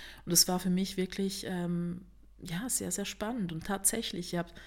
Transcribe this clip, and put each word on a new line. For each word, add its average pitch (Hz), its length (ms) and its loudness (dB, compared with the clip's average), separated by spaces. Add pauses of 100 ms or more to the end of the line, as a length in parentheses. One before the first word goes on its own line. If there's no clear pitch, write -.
(260)
Und 175 60 0
das 165 140 8
war 180 140 4
für 190 80 2
mich 185 300 2
wirklich, 190 480 -2
ähm, 175 560 -2 (400)
ja, 175 260 -4
sehr, 185 220 -2
sehr 202 160 -2
spannend. 214 460 -4
Und 160 120 -4
tatsächlich, 202 720 0
ich 175 40 2
hab 170 140 -2 (140)